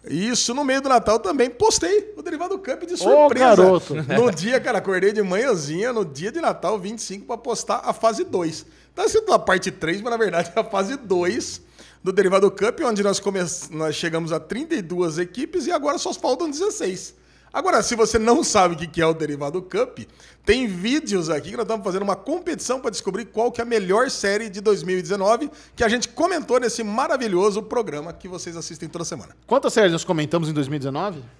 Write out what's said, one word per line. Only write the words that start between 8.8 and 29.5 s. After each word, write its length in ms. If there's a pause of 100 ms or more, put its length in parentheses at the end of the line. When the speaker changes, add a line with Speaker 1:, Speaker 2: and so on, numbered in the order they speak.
Speaker 1:
Tá 100
escrito 280
a 60
parte 340
três, 280
mas 120
na 40
verdade 380
é 60
a 40
fase 320
dois 640 (440)
do 80
Derivado 400
Cup, 320
onde 180
nós 160
come-, 220 (320)
nós 240
chegamos 360
a 60
trinta 380
e 40
duas 380
equipes 480
e 60
agora 260
só 160
faltam 340
dezesseis. 640 (400)
Agora, 300
se 120
você 240
não 260
sabe 300
o 40
que 80
que 140
é 60
o 80
Derivado 480
Cup, 380 (440)
tem 220
vídeos 640
aqui 200
que 60
nós 80
estamos 200
fazendo 180
uma 140
competição 640
pra 100
descobrir 360
qual 240
que 120
é 20
a 20
melhor 440
série 400
de 100
dois 220
mil 160
e 40
dezenove, 480 (240)
que 80
a 60
gente 200
comentou 520
nesse 240
maravilhoso 760
programa 500
que 160
vocês 280
assistem 320
toda 180
semana. 240 (160)
Speaker 2:
Quantas 260